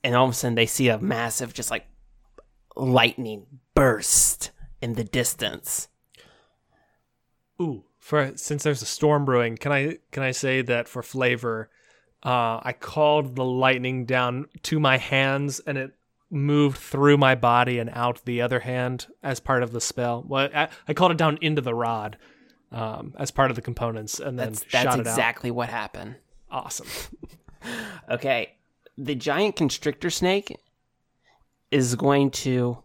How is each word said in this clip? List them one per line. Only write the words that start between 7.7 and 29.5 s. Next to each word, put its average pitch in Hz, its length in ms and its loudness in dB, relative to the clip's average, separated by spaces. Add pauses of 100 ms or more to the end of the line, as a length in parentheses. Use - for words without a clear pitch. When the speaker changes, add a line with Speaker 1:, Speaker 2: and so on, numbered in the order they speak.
Speaker 2:
for, 139 360 0
since - 280 -6
there's 143 180 0
a 117 60 -10
storm 147 380 2
brewing, 120 320 2
can 143 140 -4
I, 143 260 0 (140)
can 139 120 -6
I 131 80 0
say 131 300 0
that 120 260 -2
for 127 140 -10
flavor, 120 680 -2 (540)
uh, 120 400 0
I 127 160 -4
called 151 560 2
the 131 100 -2
lightning 127 600 0
down 127 420 0 (160)
to 156 160 -2
my 135 180 6
hands, 135 640 0
and 143 160 -6
it 135 140 -6 (380)
moved 147 480 2
through 143 400 6
my 135 180 6
body 123 440 4
and 117 120 -4
out 120 340 -4
the 120 160 -2
other 123 180 0
hand 127 480 -4 (160)
as 135 160 -4
part 127 240 0
of 113 80 -4
the 117 100 -6
spell. 120 460 -4
Well, 139 260 0
I, 151 140 0 (200)
I 156 60 -4
called 180 180 4
it 170 60 0
down 156 240 2
into 151 200 0
the 123 120 -4
rod, 113 440 -2 (540)
um, 113 460 -8
as - 140 -6
part 135 200 4
of 120 40 -4
the 120 60 -6
components, 113 580 -6
and 139 180 -6
then 117 140 -4
Speaker 1:
That's, 110 200 -8
that's 123 120 2
Speaker 2:
shot 127 160 2
it 113 80 -2
out. 113 60 -2
Speaker 1:
exactly 120 380 0
what 120 180 -4
happened. 110 460 -8 (360)
Speaker 2:
Awesome. - 400 -10
Speaker 1:
<laughs> - 60 -10 (1120)
Okay, 135 420 -2 (420)
the 139 200 -6
giant 151 400 0